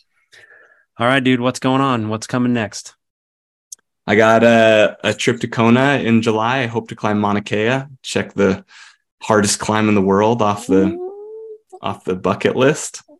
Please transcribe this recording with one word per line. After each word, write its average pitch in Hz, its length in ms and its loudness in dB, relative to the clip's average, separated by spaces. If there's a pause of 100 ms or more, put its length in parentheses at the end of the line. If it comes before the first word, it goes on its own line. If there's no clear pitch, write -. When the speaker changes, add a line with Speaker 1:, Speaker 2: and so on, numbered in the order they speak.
(400)
Speaker 1:
<laughs> - 580 -20
Speaker 2:
All 117 100 0
right, 131 160 2
dude, 127 180 2
what's 123 180 -4
going 131 220 0
on? 120 280 -2
What's 107 180 -8
coming 123 260 -2
next? 110 420 -6 (1120)
Speaker 1:
I 101 80 0
got 113 280 4
a, 113 600 4
a 107 100 0
trip 120 280 -2
to - 60 -6
Kona 123 560 2
in 113 180 2
July. 113 380 -2
I 120 80 -4
hope 117 220 -8
to 107 60 -14
climb 104 240 -2
Mauna 104 220 -2
Kea. 110 400 -2 (200)
Check - 320 -6
the 98 300 0 (580)
hardest 104 380 2
climb 107 300 0
in 107 60 2
the 101 60 2
world 104 400 2
off 104 260 -2
the, 95 200 2
Speaker 2:
Ooh. 415 720 -12 (220)
Speaker 1:
off - 240 -10
the 92 100 -4
bucket 92 400 -2
list. - 460 -2 (180)